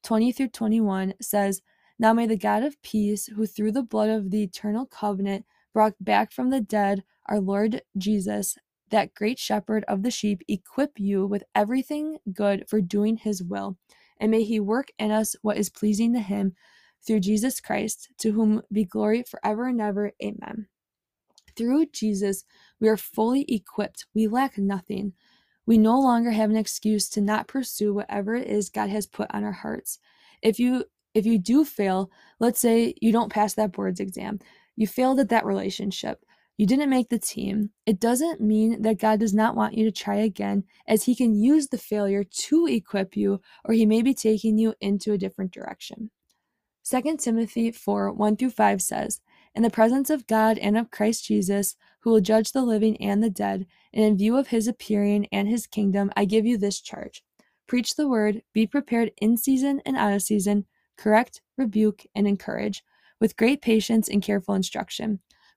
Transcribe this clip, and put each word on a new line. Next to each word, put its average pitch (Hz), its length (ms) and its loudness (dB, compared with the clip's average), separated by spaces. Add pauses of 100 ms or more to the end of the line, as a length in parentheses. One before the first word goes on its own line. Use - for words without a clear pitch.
twenty 226 280 2
through 262 180 -2
twenty-one 202 720 0
says, 196 400 -2 (360)
"Now 220 160 4
may 233 140 0
the 220 100 0
God 208 260 0
of 294 180 -6
peace, 208 460 -2
who 220 180 -4
through 214 280 -2
the 269 100 -2
blood 214 260 -2
of 208 220 -2
the 214 100 0
eternal 208 440 -4
covenant 196 600 -6 (260)
brought 214 320 2
back 208 280 2
from 254 180 -2
the 262 120 0
dead 202 420 -2 (240)
our 208 120 0
Lord 202 440 0 (120)
Jesus, 202 600 -2 (320)
that 202 240 0
great 226 240 -4
shepherd 214 500 -2
of 196 140 -2
the 233 80 -2
sheep, 208 380 -2
equip 262 520 -4
you 196 280 0
with 202 160 -4 (100)
everything 269 640 -2 (160)
good 202 340 -2
for 214 140 0
doing 208 360 0
his 202 260 -6
will. 196 340 -8 (420)
And 214 120 0
may 220 120 4
he 214 160 0
work 214 380 -2
in 214 140 -2
us 214 320 0
what 214 140 -2
is 202 120 -2
pleasing 214 440 0
to 247 80 0
him 196 340 -2 (500)
through 220 140 2
Jesus 214 420 0
Christ, - 560 -6
to 220 140 -2
whom 214 400 2
be 208 120 0
glory 214 380 -2
forever 226 460 -6
and 247 120 -2
ever. 208 340 -4 (100)
Amen." 208 460 -10 (840)
Through 269 320 0
Jesus, 202 580 -2 (340)
we 220 80 4
are 220 100 4
fully 233 440 0 (120)
equipped. - 600 -6
We 220 140 2
lack 254 300 -2
nothing. 196 560 -4 (520)
We 226 120 6
no 220 220 6
longer 240 320 2
have 214 180 2
an 214 60 2
excuse 214 540 -2
to 214 120 -2
not 214 280 0
pursue 214 440 -2
whatever 202 420 -4
it 247 120 -4
is 208 220 -2
God 214 200 -4
has 208 160 -4
put - 260 -8
on 208 120 -6
our 208 80 -4
hearts. - 480 -10 (420)
If 220 160 2
you, 247 280 0 (280)
if 214 120 2
you 226 120 4
do 240 280 2
fail, 190 440 -2 (300)
let's 233 200 0
say 233 420 2
you 226 100 4
don't 226 200 2
pass 208 240 0
that 214 180 -2
boards 190 260 -4
exam, 196 400 -8 (380)
you 214 100 0
failed 254 320 2
at 262 100 2
that 233 160 2
relationship, 196 760 -6 (320)
you 214 100 2
didn't 269 240 2
make 254 200 2
the 233 100 -2
team, 208 520 -4 (140)
it 190 140 0
doesn't 247 400 0
mean 214 440 0
that 220 160 0
God 220 200 2
does 214 140 0
not 214 240 2
want 214 200 -2
you 220 60 2
to 220 80 2
try - 240 -6
again, 202 480 -2 (240)
as 208 160 2
he 254 120 2
can 226 200 2
use 269 320 4
the 240 100 -8
failure 202 460 -2
to 320 440 0
equip 208 500 -2
you, 196 240 0 (240)
or 226 80 0
he 226 120 6
may 214 160 4
be 262 120 2
taking 214 440 0
you 220 220 2
into 202 320 -2
a 208 60 0
different 190 340 -6
direction. - 600 -14 (720)
Second 269 380 -2
Timothy 226 520 0
four, 202 420 -2
one 208 240 2
through 254 140 -2
five 202 300 2
says, - 380 -4 (360)
In 220 80 2
the 233 60 4
presence 247 400 2
of 294 180 -2
God 220 300 2
and 208 200 0
of 226 140 -4
Christ 220 340 -2
Jesus, 202 500 0 (260)
who 233 100 2
will 220 100 8
judge 214 300 2
the 269 100 0
living 220 360 2
and 202 240 0
the 226 80 2
dead, 196 360 -4 (280)
and 214 120 4
in 214 120 4
view 220 200 2
of 269 100 2
his 226 200 0
appearing 208 640 0
and 202 160 0
his 220 200 -2
kingdom, 202 480 0
I - 100 2
give 208 200 2
you 240 120 2
this 202 220 -2
charge. - 440 -16 (440)
Preach 247 280 -2
the 302 120 0
word, 214 360 0 (100)
be 220 120 2
prepared 233 520 0
in 226 200 2
season 269 480 0
and 269 120 -2
out 208 160 2
of 202 80 0
season, 208 440 0 (320)
correct, 220 440 2 (160)
rebuke, 214 480 0 (100)
and 202 120 2
encourage, 202 560 -4 (360)
with 220 180 0
great 262 240 2
patience 220 460 2
and 202 140 0
careful 202 340 -2
instruction. 196 640 -4 (380)